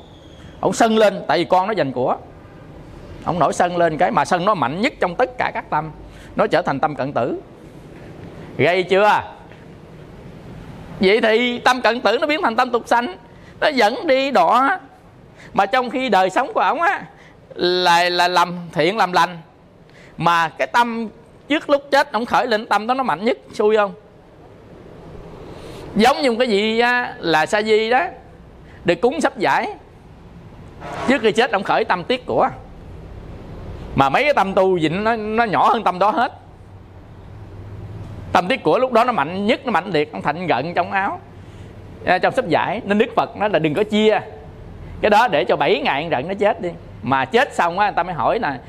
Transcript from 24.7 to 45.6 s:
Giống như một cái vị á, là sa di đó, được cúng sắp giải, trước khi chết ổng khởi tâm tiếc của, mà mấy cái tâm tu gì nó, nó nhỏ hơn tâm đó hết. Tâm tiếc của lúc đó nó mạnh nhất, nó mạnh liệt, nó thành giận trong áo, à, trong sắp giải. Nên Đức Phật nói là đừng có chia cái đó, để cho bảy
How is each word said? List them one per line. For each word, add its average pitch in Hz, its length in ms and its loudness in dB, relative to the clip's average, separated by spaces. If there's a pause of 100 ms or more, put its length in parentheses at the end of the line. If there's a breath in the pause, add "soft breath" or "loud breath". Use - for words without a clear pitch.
Giống 254 260 4
như 262 100 2
một 220 80 -2
cái 254 80 2
vị 220 320 2
á, 247 400 2
là 156 260 2
sa 214 160 0
di 220 280 2
đó, 269 160 2 (800 loud breath)
được 175 160 0
cúng 277 200 0
sắp - 160 0
giải, 175 300 0 (1400)
trước 262 140 2
khi 220 100 2
chết 240 200 2
ổng 196 120 -2
khởi 170 200 0
tâm 180 200 -2
tiếc 254 220 -4
của, 139 240 0 (1500)
mà 135 140 4
mấy 214 140 2
cái 294 100 4
tâm 190 200 2
tu 185 240 4
gì 156 120 2
nó, 214 260 0
nó 214 280 0
nhỏ 175 260 2
hơn 233 140 0
tâm 180 160 0
đó 202 100 4
hết. 226 240 0 (2000)
Tâm 175 140 2
tiếc 175 160 -2
của 165 160 4
lúc 262 120 0
đó 226 120 4
nó 247 80 -2
mạnh 190 340 -2
nhất, 247 200 0
nó 254 60 -2
mạnh 185 200 0
liệt, 151 220 0
nó 190 100 -6
thành 170 240 -4
giận 143 260 -2
trong 180 180 -2
áo, 202 280 -2 (840 loud breath)
à, 180 120 2
trong 180 160 0
sắp - 140 -2
giải. 151 380 0
Nên 202 120 0
Đức 220 180 2
Phật 139 220 0
nói 208 120 0
là 175 100 2
đừng 160 140 0
có 202 100 2
chia 214 360 4 (800 loud breath)
cái - 80 4
đó, 214 180 6
để 165 180 0
cho 185 100 2
bảy 165 260 2